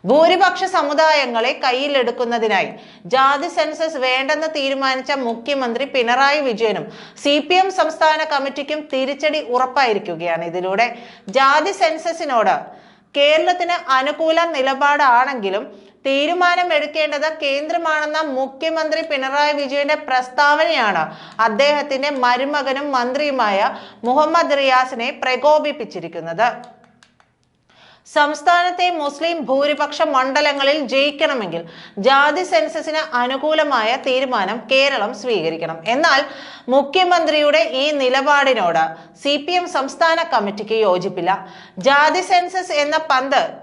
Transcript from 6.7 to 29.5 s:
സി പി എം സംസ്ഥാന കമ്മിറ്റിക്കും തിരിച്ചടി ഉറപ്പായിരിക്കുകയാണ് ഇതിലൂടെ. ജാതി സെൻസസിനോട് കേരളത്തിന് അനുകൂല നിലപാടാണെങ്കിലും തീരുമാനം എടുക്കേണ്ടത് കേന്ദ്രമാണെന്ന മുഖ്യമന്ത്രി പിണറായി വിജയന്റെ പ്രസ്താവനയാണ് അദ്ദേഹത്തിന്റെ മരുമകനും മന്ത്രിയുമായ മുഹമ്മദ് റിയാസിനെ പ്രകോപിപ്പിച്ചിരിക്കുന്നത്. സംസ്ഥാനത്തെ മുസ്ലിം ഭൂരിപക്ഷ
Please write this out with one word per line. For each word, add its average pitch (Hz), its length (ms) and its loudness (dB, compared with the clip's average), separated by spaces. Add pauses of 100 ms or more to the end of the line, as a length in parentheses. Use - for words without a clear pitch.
സി 285 100 4 (140)
പി 359 140 4
എം 381 60 2 (120)
സംസ്ഥാന 311 420 2 (100)
കമ്മിറ്റിക്കും 285 480 -4 (140)
തിരിച്ചടി 285 480 -2 (140)
ഉറപ്പായിരിക്കുകയാണ് 185 960 0
ഇതിലൂടെ. 190 340 0 (520)
ജാതി 285 440 4
സെൻസസിനോട് 311 760 0 (600)
കേരളത്തിന് 339 580 2 (220)
അനുകൂല 311 420 0 (160)
നിലപാടാണെങ്കിലും 262 1080 2 (420)
തീരുമാനം 349 680 0
എടുക്കേണ്ടത് 294 500 -2 (160)
കേന്ദ്രമാണെന്ന 311 800 -2 (180)
മുഖ്യമന്ത്രി 311 640 -2 (100)
പിണറായി 285 500 0
വിജയന്റെ 285 360 -2 (100)
പ്രസ്താവനയാണ് 262 960 2 (460)
അദ്ദേഹത്തിന്റെ 277 600 0 (140)
മരുമകനും 269 720 -2
മന്ത്രിയുമായ 247 760 0 (380)
മുഹമ്മദ് 302 520 2
റിയാസിനെ 262 480 2 (140)
പ്രകോപിപ്പിച്ചിരിക്കുന്നത്. 240 1300 0 (1700)
സംസ്ഥാനത്തെ 349 720 2 (140)
മുസ്ലിം 294 360 -2 (120)
ഭൂരിപക്ഷ 294 540 0 (120)